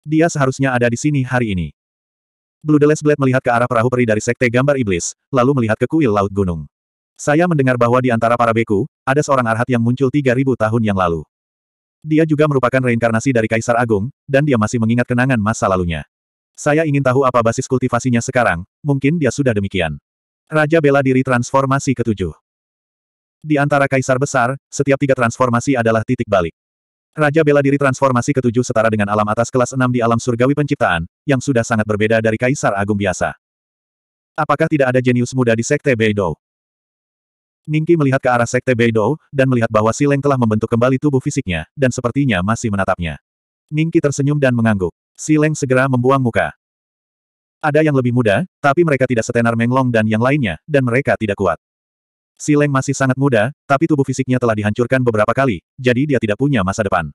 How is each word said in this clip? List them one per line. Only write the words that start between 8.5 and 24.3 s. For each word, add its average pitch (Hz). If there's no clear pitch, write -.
beku, 110
ada 139
seorang 131
arhat 113
yang 117
muncul 127
tiga 131
ribu 131
tahun 110
yang 104
lalu. 85
Dia 156
juga 151
merupakan 131
reinkarnasi 117
dari 110
Kaisar 113
Agung, 113
dan 139
dia 131
masih 110
mengingat 117
kenangan 123
masa 107
lalunya. 87
Saya 156
ingin 139
tahu 131
apa 123
basis 113
kultivasinya 123
sekarang, 95
mungkin 143
dia 139
sudah 123
demikian." 92
Raja 156
Bela 143
Diri 131
Transformasi 131
Ketujuh. 104
Di 151
antara 143
Kaisar 131
Besar, 131